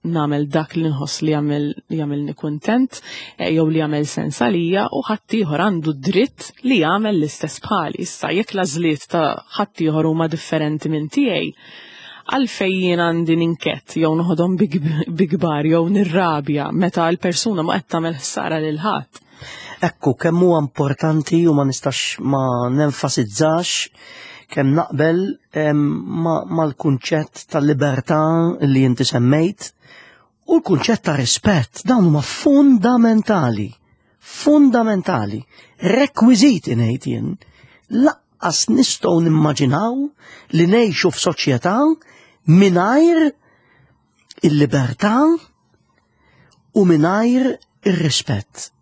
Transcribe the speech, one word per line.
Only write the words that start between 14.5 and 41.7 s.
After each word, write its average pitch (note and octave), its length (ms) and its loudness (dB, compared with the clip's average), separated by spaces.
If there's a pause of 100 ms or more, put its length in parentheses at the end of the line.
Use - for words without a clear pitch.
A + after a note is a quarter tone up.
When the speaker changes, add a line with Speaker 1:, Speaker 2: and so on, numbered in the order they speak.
Speaker 1:
bi G#3 100 2
gb-, D#3 380 -2
bi E3+ 240 -2
kbar, D#3 380 -2
jew E3 180 2
nirrabja D#3+ 840 -2
meta E3+ 340 0
l-persuna F3 560 -2
ma F3 160 -2
qed - 140 -10
tagħmel E3 260 -4
ħsara - 420 -6
lil D#3 220 -4
ħadd. - 400 -6 (640)
Speaker 2:
Ekku, C#3+ 320 -2
kemm E3+ 260 0
huwa F3 160 4
importanti D#3 880 0
u E3 100 4
ma C#3+ 140 2
nistax - 500 -4
ma C3+ 240 0 (260)
nenfasizzax, D3 1040 0 (720)
kemm C3+ 300 0
naqbel, D#3+ 480 0 (280)
em, D3+ 300 0 (420)
ma, E3 220 0
mal-kunċett D#3 1040 -2
tal-libertà D3 720 0 (400)
li C3+ 260 2
inti B2 200 0
semmejt D3 640 0 (800)
u E4 120 4
l-kunċett G3+ 420 0
ta' D3+ 160 -2
rispett, C#3 680 0
dawn A#3+ 220 4
huma D3 160 2
fundamentali, A3+ 1500 2 (580)
fundamentali, A3 1120 2 (400)
rekwiżiti A3+ 1000 4
ngħid A#2+ 320 -2
jien. A#2+ 220 -4 (580)
Laqqas - 800 -2
nistgħu A3 480 0 (100)
nimmaġinaw D#3 720 0 (520)
li E3+ 200 4
ngħixu G3+ 400 2
f'soċjetà D#3 640 0 (720)